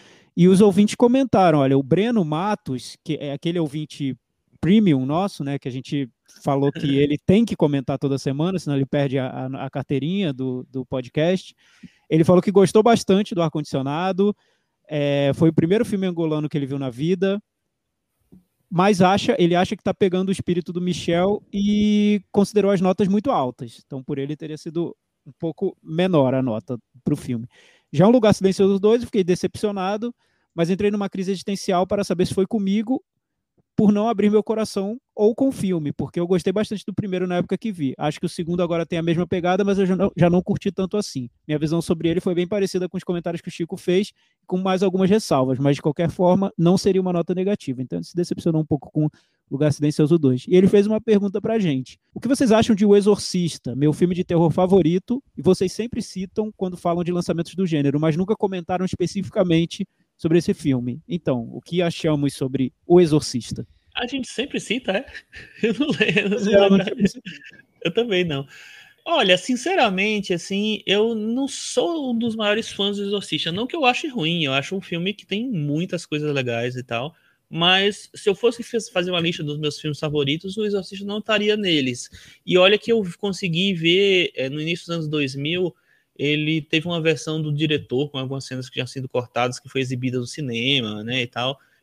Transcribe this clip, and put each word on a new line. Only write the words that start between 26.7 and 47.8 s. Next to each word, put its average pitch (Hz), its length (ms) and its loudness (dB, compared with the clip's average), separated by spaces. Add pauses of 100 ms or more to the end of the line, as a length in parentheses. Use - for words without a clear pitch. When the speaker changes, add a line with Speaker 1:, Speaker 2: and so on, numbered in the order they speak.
Speaker 1:
pro 147 120 0
filme. 120 300 -6 (460)
Já 160 140 4
Um 220 40 6
Lugar 220 220 6
Silencioso 190 460 2
dois, 214 240 2
eu 233 40 -10
fiquei 202 160 -2
decepcionado, 202 920 -4 (400)
mas 165 160 0
entrei 202 200 0
numa 202 200 -4
crise 190 220 -4
existencial 190 540 -2
para 202 180 -2
saber 180 220 0
se - 60 -8
foi 190 140 0
comigo 214 580 -2 (720)
por 208 160 6
não 208 160 2
abrir 208 240 2
meu 208 120 4
coração 214 560 -4 (160)
ou 214 200 4
com 269 140 2
o 269 40 0
filme, 165 400 -2
porque 147 280 -6
eu 175 60 0
gostei 185 260 0
bastante 208 340 -2
do 202 80 -8
primeiro 185 320 -4
na 180 100 -2
época 180 200 -2
que 220 160 -6
vi. 151 240 -4
Acho 151 240 -4
que 185 60 -4
o - 20 -4
segundo 175 340 -4
agora 170 220 -2
tem 170 140 -4
a 160 40 -2
mesma 170 240 0
pegada, 185 380 0
mas 196 140 2
eu 196 80 2
já 185 100 2
não, 190 180 0
já 175 140 4
não 196 140 4
curti - 280 -2
tanto 190 260 -4
assim. 135 320 -6 (200)
Minha 151 100 -2
visão 160 220 0
sobre 165 280 -2
ele 165 120 0
foi 185 140 -2
bem 175 120 0
parecida 185 400 -2
com 180 120 -8
os - 60 -10
comentários 170 360 -6
que - 80 -14
o - 20 -10
Chico 170 280 -8
fez, 185 340 0 (340)
com 185 120 -4
mais 190 240 0
algumas 185 260 2
ressalvas, 135 500 2
mas 143 180 2
de - 60 -16
qualquer 160 280 0
forma, 196 460 2
não 170 200 4
seria 190 240 2
uma 185 140 -2
nota 170 200 -2
negativa. 185 460 -4